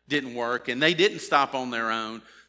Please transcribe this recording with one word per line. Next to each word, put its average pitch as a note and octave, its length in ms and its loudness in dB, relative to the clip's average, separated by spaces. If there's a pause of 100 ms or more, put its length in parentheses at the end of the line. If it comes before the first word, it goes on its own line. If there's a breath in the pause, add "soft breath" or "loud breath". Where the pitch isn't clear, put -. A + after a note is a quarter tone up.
didn't C3 260 -2
work A#2+ 320 -2
and B2+ 160 -2
they E3 100 6
didn't F3+ 280 2
stop C#3 340 2
on B2+ 160 -4
their A#2 180 -2
own, A2 320 -4 (280 loud breath)